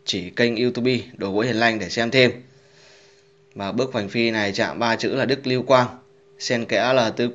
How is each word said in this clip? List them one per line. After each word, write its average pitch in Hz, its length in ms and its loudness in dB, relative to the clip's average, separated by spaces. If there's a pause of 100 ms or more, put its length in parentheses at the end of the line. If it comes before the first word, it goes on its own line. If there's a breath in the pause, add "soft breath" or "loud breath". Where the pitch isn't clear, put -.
chỉ 90 260 -4
kênh 120 260 0
YouTube 123 420 0 (180)
Đồ 98 160 -4
Gỗ 101 80 0
Hiền 117 160 0
Lành 113 220 2
để 95 100 -6
xem 117 220 -2
thêm. 123 320 4 (1120 soft breath)
Và 98 180 -6
bước 127 200 -2
hoành 104 160 -2
phi 117 220 0
này 104 220 0
chạm 98 260 -2
ba 113 180 2
chữ - 180 -2
là 131 100 0
Đức 131 220 -2
Lưu 127 160 0
Quang, 127 240 4 (520)
xen 117 260 -2
kẽ 113 280 0
là 117 180 4
Tứ 120 240 -2